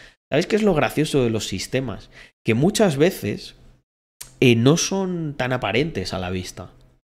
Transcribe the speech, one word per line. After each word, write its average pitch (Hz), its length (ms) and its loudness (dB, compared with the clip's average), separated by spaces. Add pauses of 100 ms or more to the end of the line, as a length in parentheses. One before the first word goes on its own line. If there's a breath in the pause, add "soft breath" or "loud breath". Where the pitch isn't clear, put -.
(300 loud breath)
¿Sabéis 160 160 0
qué 220 100 0
es 208 60 0
lo 202 120 2
gracioso 139 480 0
de 117 80 2
los 110 180 -4
sistemas? 107 600 -6 (380 loud breath)
Que 113 80 2
muchas 170 420 2
veces, 151 600 -2 (840)
eh, 120 140 6
no 127 220 6
son 175 600 -4
tan 127 160 -2
aparentes 120 600 -2
a 92 40 -6
la 90 120 -6
vista. 92 420 -10 (440)